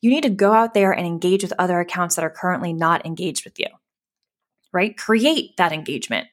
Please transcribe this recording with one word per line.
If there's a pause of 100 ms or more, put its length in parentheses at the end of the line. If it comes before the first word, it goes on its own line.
You
need
to
go
out
there
and
engage
with
other
accounts
that
are
currently
not
engaged
with
you, (1040)
right?
Create
that
engagement.